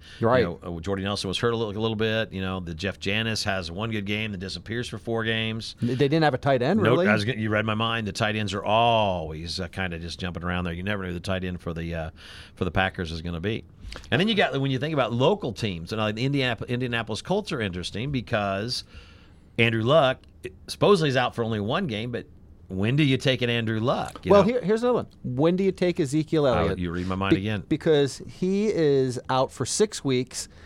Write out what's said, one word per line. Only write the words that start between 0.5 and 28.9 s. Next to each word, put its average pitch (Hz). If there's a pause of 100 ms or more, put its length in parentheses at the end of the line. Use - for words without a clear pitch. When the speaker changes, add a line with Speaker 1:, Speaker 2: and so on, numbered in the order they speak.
Speaker 2:
know, 87
uh, -
Jordy 95
Nelson 101
was 90
hurt 117
a -
little, 113
a 98
little 110
bit. 110
You 95
know, 92
the 85
Jeff 90
Janis 110
has 95
one 107
good 104
game, 107
then 92
disappears 95
for 113
four 113
games. 110
Speaker 1:
They, 120
they 139
didn't 160
have 147
a 123
tight 135
end, 190
Speaker 2:
No, 113
Speaker 1:
really? 165
Speaker 2:
I 208
was 107
gonna, 113
you 110
read 107
my 110
mind. 113
The 95
tight 107
ends 107
are 98
always, 92
uh, 85
kinda 87
just 82
jumping 85
around 90
there. 85
You 85
never 98
knew 90
the 87
tight 92
end 90
for 87
the, 85
uh, 80 (460)
for -
the 87
Packers 95
is 80
gonna 85
be. 104 (480)
And 123
then 185
you 226
got, 143
when 139
you 127
think 151
about 120
local 139
teams, 87
and, 110
uh, 107
the 113
Indianap-, 127
Indianapolis 117
Colts 202
are 139
interesting 101
because 107 (760)
Andrew 113
Luck 131 (480)
supposedly 165
is 127
out 123
for 120
only 110
one 147
game, 113
but 113 (420)
when 101
do 151
you 135
take 127
an 120
Andrew 113
Luck, -
you -
Speaker 1:
Well, 202
Speaker 2:
know? 185
Speaker 1:
here, 247
here's 220
another 247
one. 131 (160)
When 139
do 185
you 190
take 180
Ezekiel 151
Speaker 2:
Oh, 123
Speaker 1:
Elliott? 82
Speaker 2:
you 87
read 90
my 92
mind 98
Speaker 1:
Be-, 95
Speaker 2:
again. 107
Speaker 1:
because 147
he 196
is 135 (100)